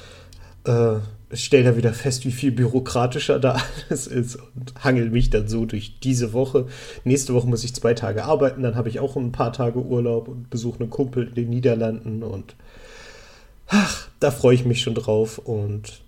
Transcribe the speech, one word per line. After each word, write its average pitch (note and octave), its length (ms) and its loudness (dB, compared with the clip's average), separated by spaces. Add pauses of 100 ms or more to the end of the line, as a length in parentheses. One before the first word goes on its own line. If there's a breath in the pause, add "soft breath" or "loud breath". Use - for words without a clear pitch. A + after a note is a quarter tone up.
(640 loud breath)
äh, A#2 320 4 (380)
stell B2+ 300 4
da A#2+ 140 6
wieder A#2 160 2
fest, - 320 -4
wie C3 40 0
viel C3 220 0
bürokratischer B2+ 840 0
da B2 180 4 (180)
<laughs> - 140 -14
alles D3 180 -4
ist - 300 -4
und - 380 -16 (100)
hangel B2 240 4
mich A#2 220 4
dann G#2 180 2
so A2+ 160 0
durch A2 360 -6
diese A#2+ 340 0
Woche. C3 320 2 (380 loud breath)
Nächste B2+ 280 2
Woche A#2+ 140 2
muss A#2+ 180 0
ich B2 100 -6
zwei A#2 200 2
Tage G#2+ 300 -4
arbeiten, C3 380 2
dann A#2 120 0
hab A#2+ 120 -2
ich A2 140 -6
auch C3+ 160 -4
ein B2 160 -2
paar A#2+ 220 -2
Tage A#2+ 240 -2
Urlaub A#2+ 500 0
und A#2+ 220 -12
besuche A#2 300 -6
einen A#2 100 -4
Kumpel B2+ 380 -2
in A#2 60 -16
den A#2+ 140 -2
Niederlanden A2+ 720 0
und, G2 320 -10 (1120 loud breath)
ach, - 420 0 (120)
da D3 100 4
freu B2+ 220 4
ich B2+ 140 4
mich A#2+ 160 2
schon A#2 120 -2
drauf A2 440 0
und G#2 680 -6